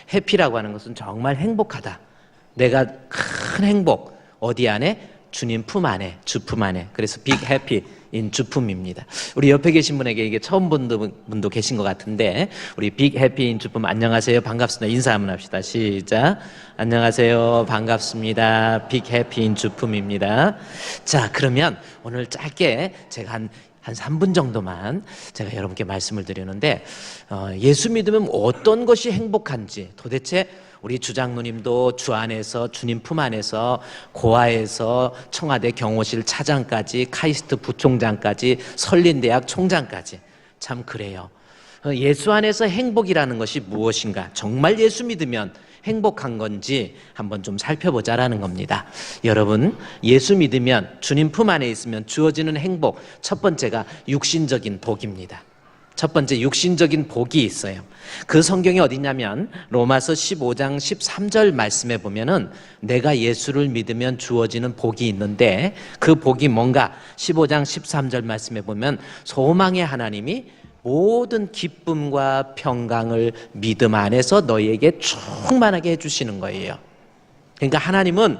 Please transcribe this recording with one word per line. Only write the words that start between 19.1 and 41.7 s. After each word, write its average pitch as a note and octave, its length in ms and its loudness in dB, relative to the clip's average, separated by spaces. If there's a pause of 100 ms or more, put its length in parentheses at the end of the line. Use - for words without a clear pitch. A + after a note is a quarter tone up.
Happy A#2 340 0
in G#2+ 80 2
주품입니다. G#2 1000 0 (480)
자, A#2 280 0
그러면 C3+ 440 0 (260)
오늘 A#2+ 240 -8
짧게 D3+ 680 -2 (160)
제가 A2 240 -10
한, A2 140 -6 (340)
한 A2+ 120 -10
삼 D3 240 -6
분 F#3+ 160 2
정도만 A2 680 -2 (280)
제가 G#2+ 220 -8
여러분께 G2 300 -6
말씀을 F#2+ 400 -6
드리는데, F#2+ 580 -4 (480)
어, G2 280 -8
예수 C#3+ 340 4
믿으면 G#3+ 400 2
어떤 E3 520 2
것이 A#3+ 280 4
행복한지 D3+ 840 -6
도대체 C3+ 520 -4 (340)
우리 B2 160 -6
주장로님도 B2 960 -2
주 B2+ 180 -2
안에서, A2+ 560 -4
주님 A#2 300 -6
품 D#3+ 180 -6
안에서, A#2 640 -2 (320)
고아에서 A#2 1000 2 (160)
청와대 B2 400 -2
경호실 A2 540 -2
차장까지, B2 840 -2
카이스트 D3+ 460 -2
부총장까지, A#2 1040 0 (180)
설린대학 C3+ 680 4
총장까지. C#3+ 760 -2 (400)
참 A#2+ 240 -10
그래요. G2 460 -10 (540)